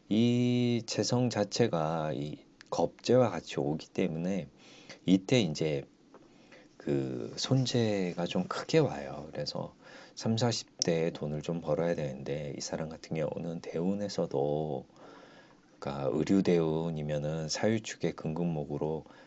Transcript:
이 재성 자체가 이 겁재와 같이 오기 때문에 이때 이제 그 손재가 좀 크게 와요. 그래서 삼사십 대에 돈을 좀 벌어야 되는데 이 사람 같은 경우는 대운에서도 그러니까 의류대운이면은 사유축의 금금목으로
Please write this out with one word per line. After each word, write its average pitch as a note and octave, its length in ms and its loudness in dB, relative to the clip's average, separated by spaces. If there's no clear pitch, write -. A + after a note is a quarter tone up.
이 A#2+ 800 4
재성 B2 420 2
자체가 E2 840 0
이 C#2+ 240 -6
겁재와 A#2 580 4
같이 - 320 -4
오기 D2 300 -2
때문에 F2 580 -2
이때 F#2+ 360 6
이제 D2+ 440 0
그 C2 600 -2
손재가 G#2+ 920 2
좀 F#2 180 0
크게 - 340 0
와요. D2 520 -2
그래서 D#2+ 440 -6
삼사십 A2+ 640 0
대에 E2 300 2
돈을 D2+ 320 -6
좀 E2+ 180 -4
벌어야 E2+ 340 0
되는데 C#2 640 -6
이 - 40 -10
사람 D#2+ 280 -6
같은 D#2+ 280 -10
경우는 E2 440 -4
대운에서도 D#2 1300 -2
그러니까 C#2 340 -4
의류대운이면은 D#2+ 1400 2
사유축의 G#2+ 640 -2
금금목으로 D#2 920 -4